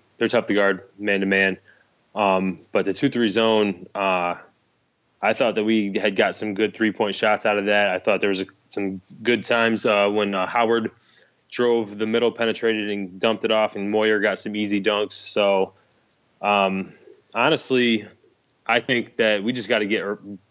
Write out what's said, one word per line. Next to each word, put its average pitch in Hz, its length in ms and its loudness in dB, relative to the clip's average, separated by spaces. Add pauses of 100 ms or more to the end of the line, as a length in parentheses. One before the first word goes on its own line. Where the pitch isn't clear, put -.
(180)
they're 113 100 0
tough 113 180 0
to 104 80 0
guard 98 280 2 (160)
man-to-man. 98 580 0 (580)
Um, 95 460 0 (100)
but 98 140 0
the 98 80 -2
two 120 180 -2
three 120 180 0
zone, 107 680 2
uh, 92 420 0 (840)
I 107 120 2
thought 110 240 0
that 107 80 0
we 107 260 2 (100)
had 101 140 0
got 98 220 2
some 107 180 -6
good 104 200 -2
three-point 107 420 -2
shots 107 300 0
out 104 120 2
of 101 80 -2
that. 104 220 2
I 92 100 -2
thought 95 220 0
there 104 80 0
was 95 140 0
a, 95 40 -6 (240)
some 95 300 -6 (220)
good 113 200 0
times, 113 440 0
uh, 101 220 4
when, 101 260 0
uh, 92 120 -2
Howard 117 460 0 (580)
drove 117 480 0
the 110 80 -2
middle, 117 240 2
penetrated, 110 600 -2
and 95 280 -6
dumped 110 260 0
it 110 60 -2
off, 107 260 0
and 101 140 -4
Moyer 107 300 2
got 98 180 0
some 104 180 -8
easy 104 240 -2
dunks. 104 340 0
So, 98 580 0 (680)
um, 95 500 0 (420)
honestly, 123 720 0 (600)
I 120 140 2
think - 360 -4
that 107 260 2
we 113 100 -2
just 117 160 -6
gotta 107 180 0
get 101 140 0
ear-, 101 180 -6 (320)